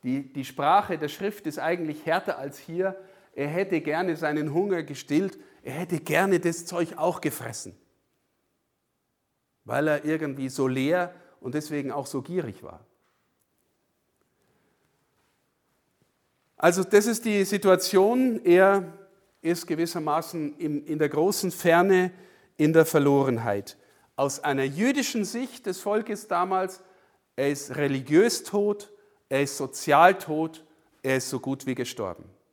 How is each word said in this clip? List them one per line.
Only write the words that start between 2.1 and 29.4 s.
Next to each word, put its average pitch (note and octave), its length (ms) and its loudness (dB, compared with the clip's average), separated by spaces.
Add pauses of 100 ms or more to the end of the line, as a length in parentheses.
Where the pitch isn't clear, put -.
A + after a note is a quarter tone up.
als C#3+ 220 -12
hier, F#3 360 -4 (400)
er C#3+ 120 -4
hätte F3 340 -2
gerne E3 340 -2
seinen D3+ 380 -2
Hunger F3+ 300 0
gestillt, D3 560 -2 (240)
er C3 120 -10
hätte E3+ 240 -4
gerne F3 420 2
das E3+ 240 -2
Zeug E3+ 320 -4
auch E3+ 240 -2
gefressen, A#2+ 520 -8 (1900)
weil C3 240 -2
er D3 180 0
irgendwie C#3+ 440 -4
so C3 180 -2
leer D#3 480 -2 (240)
und C3 160 -8
deswegen D3 360 -6
auch C#3 140 -8
so C3+ 160 -6
gierig D3+ 420 -8
war. - 220 -20 (3750)
Also F3 260 4
das G#3 240 4
ist A#3 160 -2
die G#3 220 2
Situation. G#3 1000 2
Er F#3 500 6 (480)
ist E3+ 240 -2
gewissermaßen D#3+ 920 -4
im, D3 280 -4
in D#3 140 -4
der D3 100 2
großen E3+ 420 0
Ferne, F3+ 600 4 (460)
in D#3 160 4
der D#3+ 120 8
Verlorenheit. C3+ 920 2 (400)
Aus C#3 240 -2
einer C3+ 220 0
jüdischen A3 600 -2
Sicht A#3+ 420 -10
des F#3 140 -6
Volkes G#3 480 -4
damals, F#3 540 -2 (560)
er C#3 120 0
ist C#3+ 280 -6
religiös D3 680 2
tot, G#3 480 -4 (380)
er C3+ 140 0